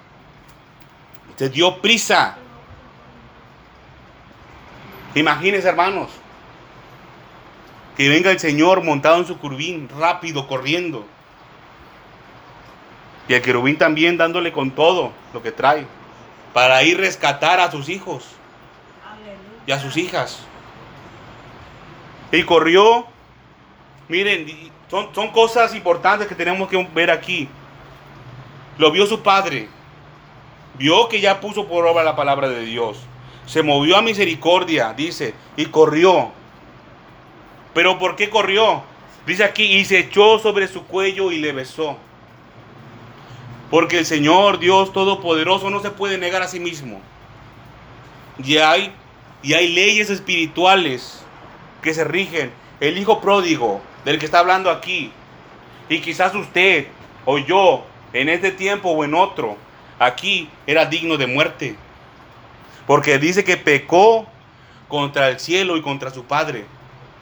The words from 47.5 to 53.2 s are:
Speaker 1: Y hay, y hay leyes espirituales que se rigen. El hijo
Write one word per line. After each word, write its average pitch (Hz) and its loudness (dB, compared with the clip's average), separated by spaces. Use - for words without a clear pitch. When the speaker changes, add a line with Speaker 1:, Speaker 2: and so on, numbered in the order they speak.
Speaker 1:
Y 143 2
hay, 175 2
y 139 0
hay 175 2
leyes 208 2
espirituales 175 0
que 156 -4
se 156 -2
rigen. 156 -6
El 156 -2
hijo 202 0